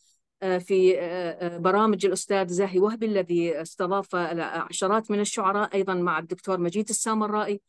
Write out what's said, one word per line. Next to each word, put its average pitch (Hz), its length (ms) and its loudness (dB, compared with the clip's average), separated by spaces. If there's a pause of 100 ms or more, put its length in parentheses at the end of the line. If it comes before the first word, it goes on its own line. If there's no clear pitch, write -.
(440)
آه، 185 140 2
في، 185 420 4
آه، 175 560 -4
آه، - 20 -10
برامج 196 480 4
الأستاذ 190 420 0
زاهي 185 320 0
وهبي 220 260 2
الذي 170 560 0
استضاف 190 540 -4
عشرات 175 960 -2
من 208 80 0
الشعراء، 208 560 0
أيضا 190 180 0
مع 175 260 0
الدكتور 180 400 -4
مجيد 175 300 -2
السامرائي 214 800 -2